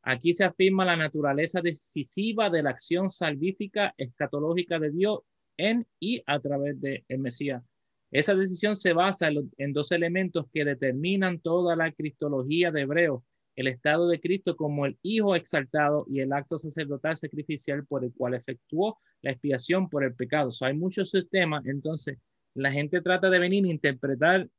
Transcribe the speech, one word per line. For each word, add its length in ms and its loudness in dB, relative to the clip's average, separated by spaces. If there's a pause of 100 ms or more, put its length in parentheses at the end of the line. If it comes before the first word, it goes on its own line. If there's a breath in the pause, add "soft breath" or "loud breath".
Aquí 300 0
se 120 2
afirma 400 4
la 120 4
naturaleza 640 0
decisiva 880 -2
de 120 2
la 80 0
acción 380 -2
salvífica 880 -2
escatológica 800 -2
de 120 0
Dios 300 0 (360)
en 300 0 (120)
y 280 -4
a 140 2
través 400 -2
de 280 -4
el 100 -4
Mesías. 440 -4 (480)
Esa 240 2
decisión 420 0
se 160 2
basa 360 2
en 60 2
lo-, 140 -2 (100)
en 140 -4
dos 200 0
elementos 600 0
que 120 0
determinan 760 0
toda 340 2
la 180 0
cristología 800 -2
de 120 -2
Hebreo: 420 0 (320)
el 100 -4
estado 420 2
de 120 2
Cristo 360 -2
como 300 -2
el 160 -4
Hijo 320 2
exaltado 760 0
y 120 -2
el 120 0
acto 260 -4
sacerdotal 580 -4
sacrificial 680 -6
por 180 -4
el 80 -6
cual 220 -2
efectuó 640 -4 (240)
la 100 -4
expiación 560 0
por 160 0
el 100 -2
pecado. 380 0
So, 140 -6
hay 80 2
muchos 360 -2
sistemas, 560 0
entonces 520 -6 (360)
la 180 0
gente 280 0
trata 300 2
de 80 6
venir 260 4
a 40 2
interpretar 800 2 (100)